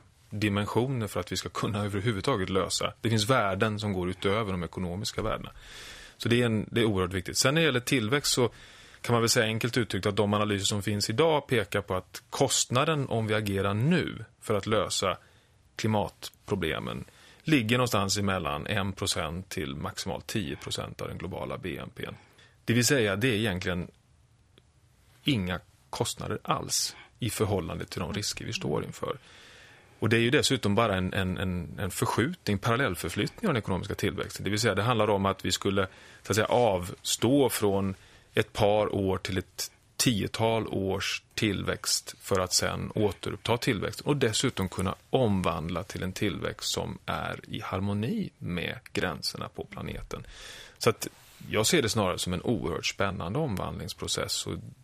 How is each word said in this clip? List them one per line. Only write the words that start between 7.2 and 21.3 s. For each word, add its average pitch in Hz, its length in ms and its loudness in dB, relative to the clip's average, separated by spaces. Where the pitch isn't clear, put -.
Sen 135 160 2
när 165 80 4
det 160 40 4
gäller 123 140 2
tillväxt 123 540 0
så 120 160 4
kan 120 120 0
man 117 80 4
väl 117 80 4
säga 117 160 4
enkelt 113 320 0
uttryckt 104 280 0
att 101 100 2
de 104 180 4
analyser 104 320 2
som 104 160 0
finns 104 280 -2
idag 147 380 2
pekar 104 340 2
på 95 140 -2
att - 340 -8
kostnaden 139 800 2
om 110 180 0
vi 107 60 2
agerar 98 400 2
nu 117 520 2
för - 120 0
att 101 120 0
lösa 95 520 0
klimatproblemen 82 1300 -2
ligger 123 340 4
någonstans 104 400 2
emellan 87 500 -2
en 98 260 0
procent 87 560 -4
till 71 260 -6
maximalt - 520 -6
tio 87 280 -4
procent - 460 -8
av - 60 -6
den - 100 -10
globala 67 400 -8